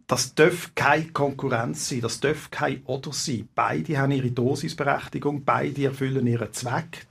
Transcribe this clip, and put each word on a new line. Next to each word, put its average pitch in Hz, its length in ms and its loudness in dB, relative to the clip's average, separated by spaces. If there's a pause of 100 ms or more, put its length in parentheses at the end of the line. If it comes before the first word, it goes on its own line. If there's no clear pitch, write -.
Das - 300 -2
darf 170 400 4
keine 151 300 4
Konkurrenz 127 840 -2
sein, 123 120 -2
das 117 180 -2
darf 147 320 0
kein 139 340 -2
Oder 135 260 -6
sein. 127 440 -4
Beide 139 420 0
haben 139 140 4
ihre 131 180 0
Dosisberechtigung, 139 1120 0
beide 139 420 2
erfüllen 135 420 0
ihren 113 260 0
Zweck, 131 580 -6